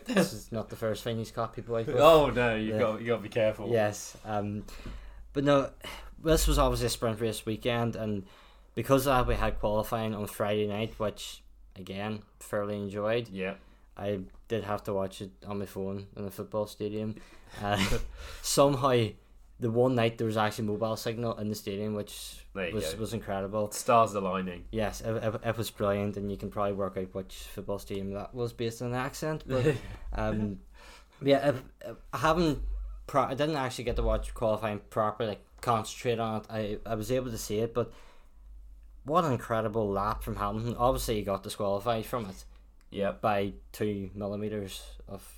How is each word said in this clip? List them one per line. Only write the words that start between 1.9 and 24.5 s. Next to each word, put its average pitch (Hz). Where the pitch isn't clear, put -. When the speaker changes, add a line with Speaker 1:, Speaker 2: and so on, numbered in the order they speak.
Speaker 1:
Oh 151
no, 117
you 110
Speaker 2:
Yeah. 107
Speaker 1:
got, 110
you 113
got 113
to 98
be 104
careful. 107
Speaker 2:
Yes, 107
um, 104
but 143
no, 139
this 160
was 147
obviously 123
a 113
sprint 110
race 110
weekend, 117
and 107
because 131
of 135
that, 123
we 120
had 107
qualifying 110
on 104
Friday 107
night, 104
which -
again, 98
fairly 104
enjoyed. 104
Speaker 1:
Yeah. 95
Speaker 2:
I 101
did 107
have 101
to 104
watch 95
it 98
on 101
my 98
phone 98
in 104
a 98
football 104
stadium. 107
Uh, 101
<laughs> -
somehow, 131
the 117
one 123
night 117
there 117
was 110
actually 107
mobile 107
signal 117
in 107
the 107
stadium, 107
which -
Speaker 1:
There 92
you 82
Speaker 2:
was, 80
Speaker 1:
go. 107
Speaker 2:
was 104
incredible. 104
Speaker 1:
Stars 113
aligning. 92